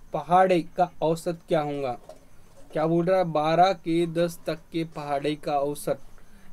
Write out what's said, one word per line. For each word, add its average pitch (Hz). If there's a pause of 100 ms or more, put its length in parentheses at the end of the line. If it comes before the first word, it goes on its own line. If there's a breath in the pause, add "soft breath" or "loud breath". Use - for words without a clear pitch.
(140)
पहाड़े 175 (100)
का 175 (120)
औसत 165
क्या 160
होगा? 139 (720)
क्या 156
बोल 170
रहा 190
है? 185
बारह 165
के 170
दस 170
तक 160 (120)
के 165 (120)
पहाड़े 147
का 147
औसत। 143 (500 soft breath)